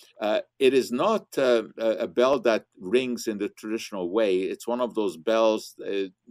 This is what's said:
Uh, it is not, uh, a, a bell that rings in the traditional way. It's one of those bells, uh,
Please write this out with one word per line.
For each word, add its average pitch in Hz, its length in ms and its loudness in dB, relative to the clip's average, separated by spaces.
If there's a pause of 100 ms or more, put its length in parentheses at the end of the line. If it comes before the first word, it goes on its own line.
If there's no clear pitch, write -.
(220)
Uh, 107 200 0 (180)
it 131 160 6
is 117 160 2
not, 190 340 0 (100)
uh, 123 280 2 (160)
a, 113 100 0 (120)
a 110 60 -2
bell 127 340 2
that 110 240 0 (140)
rings 120 460 -2
in 104 140 -4
the 101 100 -4
traditional 107 600 -8
way. 98 300 2
It's 92 260 -8
one 120 120 -4
of 120 140 -4
those 110 240 -2
bells, 113 560 0 (100)
uh, 95 300 -6 (180)